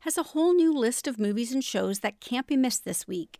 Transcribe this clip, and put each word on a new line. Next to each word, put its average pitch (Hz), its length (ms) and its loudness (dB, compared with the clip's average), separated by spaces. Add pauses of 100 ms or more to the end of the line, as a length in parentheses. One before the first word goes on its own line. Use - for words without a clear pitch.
has 311 160 -2
a 330 60 0
whole 330 300 2
new 330 200 4
list 247 320 0
of 240 140 -4
movies 214 320 -2
and 262 140 0
shows 190 340 -2
that - 220 -6
can't 247 260 -4
be 294 80 0
missed 254 300 0
this - 240 -6
week, 180 300 -8